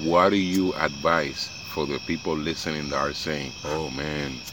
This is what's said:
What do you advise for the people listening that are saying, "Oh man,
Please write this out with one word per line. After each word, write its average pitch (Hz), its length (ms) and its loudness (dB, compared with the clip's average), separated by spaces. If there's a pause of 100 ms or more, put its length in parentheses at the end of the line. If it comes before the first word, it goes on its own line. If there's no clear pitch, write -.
What 87 280 6
do 101 60 6
you 92 400 4
advise 73 720 0 (240)
for 78 120 0
the 71 140 -2
people 85 360 -2
listening 76 540 -2
that 69 60 0
are 71 180 0
saying, 71 380 -4 (120)
"Oh 76 260 -2
man, 71 480 -4 (140)